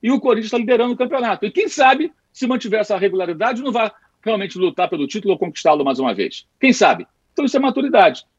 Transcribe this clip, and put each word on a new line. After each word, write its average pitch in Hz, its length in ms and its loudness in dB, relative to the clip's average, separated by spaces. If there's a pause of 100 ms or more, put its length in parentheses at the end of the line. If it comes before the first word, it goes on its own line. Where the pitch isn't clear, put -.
E 226 100 0
o 269 80 2
Corinthians 220 300 0
tá 240 80 -2
liderando 240 340 0
o 240 60 -6
campeonato. 240 480 -4
E 214 60 -6
quem 415 180 -2
sabe, 277 420 2 (220)
se - 140 -4
mantiver 226 320 -2
essa 208 180 -2
regularidade, 190 640 -2
não 269 100 -6
vai 220 200 -2 (320)
realmente 196 340 -4
lutar 180 320 0
pelo 151 160 -4
título 196 280 -2
ou 165 60 -2
conquistá-lo 151 460 0
mais 131 140 0
uma 123 160 -2
vez. - 320 -6 (120)
Quem 262 140 4
sabe? - 340 2 (240)
Então 294 140 -2
isso 254 100 -2
é 269 40 2
maturidade. 262 640 2 (140)